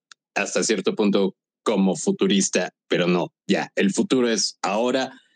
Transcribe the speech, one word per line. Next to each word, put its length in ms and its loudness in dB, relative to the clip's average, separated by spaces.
hasta 280 -2
cierto 320 -2
punto 380 2
como 300 2
futurista, 800 0
pero 180 0
no, 260 0
ya, 280 -2
el 180 0
futuro 360 2
es 320 -2
ahora, 520 -2